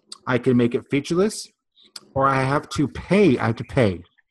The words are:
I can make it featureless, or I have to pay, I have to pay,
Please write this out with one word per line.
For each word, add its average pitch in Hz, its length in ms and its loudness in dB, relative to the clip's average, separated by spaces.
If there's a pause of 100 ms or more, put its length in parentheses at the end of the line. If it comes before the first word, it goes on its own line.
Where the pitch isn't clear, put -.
(260)
I 127 120 0
can 123 180 2
make 120 180 2
it 113 160 -6
featureless, 170 580 -2 (640)
or 135 140 0
I 135 140 2
have 139 280 -2
to 143 180 0
pay, 175 500 2
I 110 80 -2
have 113 100 -2
to - 80 -10
pay, 95 380 0 (280)